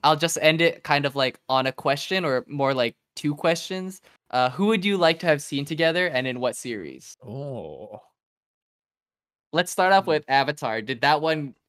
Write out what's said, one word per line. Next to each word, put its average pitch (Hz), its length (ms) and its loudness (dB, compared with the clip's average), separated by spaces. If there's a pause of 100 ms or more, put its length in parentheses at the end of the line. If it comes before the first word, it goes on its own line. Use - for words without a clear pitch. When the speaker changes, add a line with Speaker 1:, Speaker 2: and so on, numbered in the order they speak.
Speaker 1:
I'll 151 140 6
just 160 240 -2
end 156 200 4
it 170 240 2
kind 143 220 2
of, 135 100 -4
like, 131 220 -2 (100)
on 131 180 0
a 131 60 -4
question, 151 520 -2
or 131 240 0
more 139 260 0
like 120 220 -2 (200)
two 147 180 -4
questions. 185 640 -4 (300)
Uh, 127 200 2
who 151 160 -2
would 214 180 2
you 202 120 0
like 170 240 4
to 180 60 -4
have 151 160 2
seen 139 220 -4
together, 165 440 0
and 131 180 -2
in 127 140 -4
what 123 160 0
series? 90 680 -10
Speaker 2:
Oh. 107 760 -12 (1500)
Speaker 1:
Let's 175 180 0
start 190 220 4
off 196 120 6
Speaker 2:
Hmm. 180 60 -2
Speaker 1:
with 151 180 2
Avatar. 135 520 0
Did 113 220 -6
that 147 180 4
one 156 340 -2 (140)